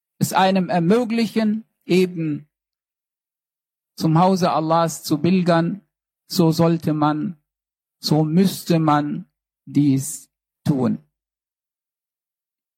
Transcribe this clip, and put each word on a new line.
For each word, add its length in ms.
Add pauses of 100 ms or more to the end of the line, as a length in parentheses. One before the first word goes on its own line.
(200)
es 140
einem 360
ermöglichen, 960 (200)
eben 640 (1500)
zum 240
Hause 320
Allahs 520
zu 160
pilgern, 640 (460)
so 240
sollte 420
man, 440 (640)
so 240
müsste 560
man 460 (400)
dies 640 (340)
tun. 360 (1800)